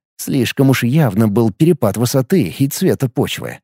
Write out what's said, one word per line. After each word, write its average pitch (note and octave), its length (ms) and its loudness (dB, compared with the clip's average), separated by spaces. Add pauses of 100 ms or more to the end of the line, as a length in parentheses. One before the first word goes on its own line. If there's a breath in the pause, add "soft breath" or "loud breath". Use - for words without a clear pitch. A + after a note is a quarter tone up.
(160)
Слишком C3+ 540 0
уж B2 140 0
явно A#2 440 2
был A2 240 2
перепад D3 460 0
высоты C3 460 0 (140)
и C#3 120 0
цвета C3+ 400 -2
почвы. B1+ 540 -6